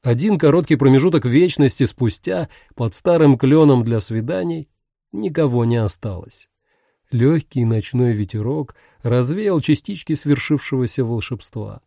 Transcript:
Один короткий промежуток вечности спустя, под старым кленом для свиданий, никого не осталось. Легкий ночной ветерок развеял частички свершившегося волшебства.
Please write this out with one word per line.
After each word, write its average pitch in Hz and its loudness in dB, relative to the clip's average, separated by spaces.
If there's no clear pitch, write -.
Один 147 0
короткий 151 2
промежуток 135 4
вечности 139 2
спустя, 147 -4
под 117 -6
старым 156 4
кленом 135 4
для 113 -2
свиданий, 113 -6
никого 151 -2
не 117 0
осталось. - -8
Легкий 131 0
ночной 113 -2
ветерок 110 -6
развеял 151 0
частички 160 -4
свершившегося 139 -2
волшебства. 110 -8